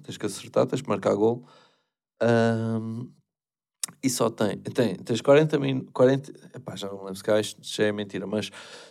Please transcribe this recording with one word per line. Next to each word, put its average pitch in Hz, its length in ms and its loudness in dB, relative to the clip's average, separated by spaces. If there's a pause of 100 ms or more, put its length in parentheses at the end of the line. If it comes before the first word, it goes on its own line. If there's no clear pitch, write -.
tens - 140 -14
que - 80 -6
acertar, 120 400 -2
tens - 160 -4
que - 80 -10
marcar 101 260 0
golo. 113 300 0 (760)
Ahm, 113 840 0 (960)
e 135 60 0
só 117 200 0
tem, 104 300 0
tem, 110 360 0
tens 104 260 -4
quarenta 151 380 6
min-, 135 340 -2
quarenta, 135 380 4 (240)
epá, 107 200 -12
já 98 120 -10
não 98 100 -10
me 98 40 -14
lembro 98 140 -10
se 95 80 -14
cá 107 160 4
isto 104 240 -6
já - 220 -2
é 107 60 2
mentira, 101 360 -6
mas 101 220 -4 (420)